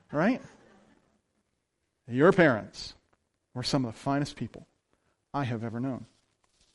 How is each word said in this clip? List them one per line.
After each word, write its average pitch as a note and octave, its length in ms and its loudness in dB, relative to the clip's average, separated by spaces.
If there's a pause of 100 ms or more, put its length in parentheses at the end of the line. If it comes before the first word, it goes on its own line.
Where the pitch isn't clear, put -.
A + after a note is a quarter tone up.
(120)
right? F#3 300 0 (1700)
"Your C3+ 260 6
parents A#2+ 600 2 (640)
were B2 80 -6
some C3+ 220 0
of A2 80 -6
the - 60 -20
finest C#3 360 -4
people - 320 -12 (640)
I C#3 120 -2
have A2+ 180 -6
ever A#2 160 -8
known." A#2+ 260 -8 (680)